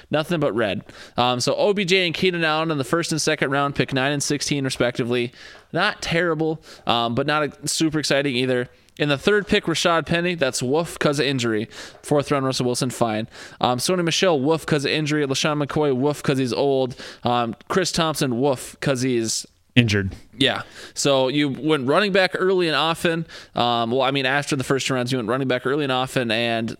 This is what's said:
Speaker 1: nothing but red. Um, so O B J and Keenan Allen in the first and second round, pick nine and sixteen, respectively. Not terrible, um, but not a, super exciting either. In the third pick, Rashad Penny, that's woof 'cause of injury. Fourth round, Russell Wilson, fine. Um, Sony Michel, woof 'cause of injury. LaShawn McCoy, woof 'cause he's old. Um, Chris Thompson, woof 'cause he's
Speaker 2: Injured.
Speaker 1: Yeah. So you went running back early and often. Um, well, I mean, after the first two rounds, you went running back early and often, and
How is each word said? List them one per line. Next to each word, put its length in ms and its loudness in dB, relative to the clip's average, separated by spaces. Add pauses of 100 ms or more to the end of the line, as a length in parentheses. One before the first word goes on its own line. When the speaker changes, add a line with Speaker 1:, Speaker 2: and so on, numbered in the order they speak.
(120)
Speaker 1:
nothing 300 0
but 120 0
red. 300 -2 (320)
Um, 240 2
so 160 0
O 180 2
B 120 -2
J 200 4
and 80 -2
Keenan 300 0
Allen 260 0
in 100 -2
the 40 0
first 300 -2
and 80 -2
second 300 0
round, 240 0
pick 180 0
nine 180 0
and 100 -2
sixteen, 440 -2
respectively. 680 0 (420)
Not 280 0
terrible, 600 0 (240)
um, 280 0
but 140 -2
not 160 0
a, 240 -8
super 320 0
exciting 380 0
either. 320 0 (280)
In 120 0
the 80 2
third 300 2
pick, 180 0
Rashad 400 0
Penny, 280 0
that's 300 -2
woof 340 0
'cause 220 0
of 60 2
injury. 400 0 (360)
Fourth 300 0
round, 140 0
Russell 200 -2
Wilson, 240 -2
fine. 380 -2 (340)
Um, 160 2
Sony 260 0
Michel, 360 2
woof 260 0
'cause 200 0
of 60 0
injury. 360 0
LaShawn 360 0
McCoy, 320 0
woof 280 0
'cause 140 2
he's 160 0
old. 420 2 (280)
Um, 300 0 (140)
Chris 240 0
Thompson, 480 0
woof 400 0
'cause 220 0
he's 440 0 (300)
Speaker 2:
Injured. 400 2 (240)
Speaker 1:
Yeah. 240 0 (320)
So 320 2
you 220 0
went 360 0
running 260 2
back 220 2
early 340 2
and 80 0
often. 520 0 (260)
Um, 380 2
well, 100 2
I 80 2
mean, 160 0
after 300 0
the 80 -2
first 240 0
two 80 0
rounds, 160 -2
you 80 0
went 100 -2
running 180 0
back 200 0
early 160 2
and 80 0
often, 400 0
and 480 0